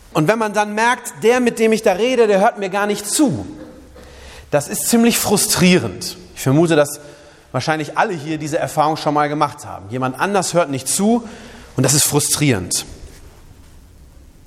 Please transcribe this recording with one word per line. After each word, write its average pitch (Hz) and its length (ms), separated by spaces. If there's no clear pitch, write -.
und 156 140
wenn 220 140
man 214 120
dann 208 220
merkt, 233 480
der, 240 160
mit 240 220
dem 220 100
ich 220 120
da 202 100
rede, 233 340
der 202 140
hört 226 180
mir 196 100
gar 202 200
nicht 208 180
zu, 143 400
das 143 160
ist - 220
ziemlich 226 280
frustrierend. 180 1000
Ich - 80
vermute, 160 320
dass 147 240
wahrscheinlich 151 440
alle 196 160
hier 156 240
diese 151 220
Erfahrung 147 380
schon 151 180
mal 147 140
gemacht 147 360
haben. 92 240
Jemand 127 300
anders 185 340
hört 170 160
nicht 135 200
zu 226 400
und 131 80
das 135 100
ist 143 140
frustrierend. 131 760